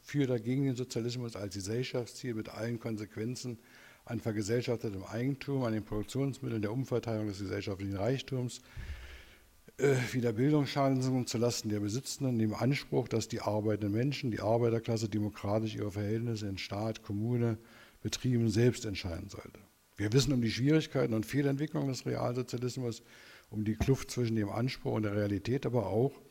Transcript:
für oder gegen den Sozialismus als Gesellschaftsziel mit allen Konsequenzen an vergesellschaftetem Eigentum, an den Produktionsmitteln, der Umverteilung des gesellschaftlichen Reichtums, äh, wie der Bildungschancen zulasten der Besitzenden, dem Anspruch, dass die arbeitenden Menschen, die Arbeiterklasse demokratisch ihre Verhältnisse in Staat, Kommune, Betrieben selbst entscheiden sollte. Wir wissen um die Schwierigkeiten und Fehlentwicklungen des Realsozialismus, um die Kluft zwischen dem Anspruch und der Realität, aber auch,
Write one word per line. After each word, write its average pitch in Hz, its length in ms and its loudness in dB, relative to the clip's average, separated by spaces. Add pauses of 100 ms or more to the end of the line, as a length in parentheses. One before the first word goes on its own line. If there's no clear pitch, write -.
für 143 240 0
oder 123 140 2
gegen 127 260 0
den 131 120 2
Sozialismus 120 580 -4
als 98 200 -6
Gesellschaftsziel 117 800 -4
mit 110 160 -4
allen 113 280 -4
Konsequenzen 113 800 -6 (460)
an 113 160 -4
vergesellschaftetem 110 840 -2
Eigentum, 131 640 -2
an 113 80 0
den 107 100 0
Produktionsmitteln, 120 800 -2
der 104 120 -2
Umverteilung 117 540 -2
des 98 120 -4
gesellschaftlichen 98 580 -4
Reichtums, 127 640 -2 (1200)
äh, 135 180 6 (160)
wie 123 80 0
der 117 120 2
Bildungschancen 131 920 2
zulasten 117 440 0
der 104 100 0
Besitzenden, 120 580 -2
dem 110 140 4
Anspruch, 131 560 0
dass 110 200 0
die 110 120 -4
arbeitenden 104 560 0
Menschen, 131 340 0
die 101 100 -4
Arbeiterklasse 113 680 2
demokratisch 107 640 0
ihre 104 160 -4
Verhältnisse 107 560 -2
in 98 120 -4
Staat, 110 440 -4
Kommune, 117 540 0 (460)
Betrieben 117 480 2
selbst 117 340 4
entscheiden 95 460 -6
sollte. - 280 -16 (380)
Wir 104 160 0
wissen 135 220 6
um 120 80 4
die 113 80 2
Schwierigkeiten 131 640 2
und 110 100 0
Fehlentwicklungen 139 640 0
des 123 160 -4
Realsozialismus, 123 1000 -2 (460)
um 107 160 -4
die 107 120 2
Kluft - 340 2
zwischen 113 260 0
dem 101 140 2
Anspruch 123 420 -2
und 110 120 2
der 101 100 0
Realität, 104 500 0
aber 120 220 2
auch, 113 260 4 (180)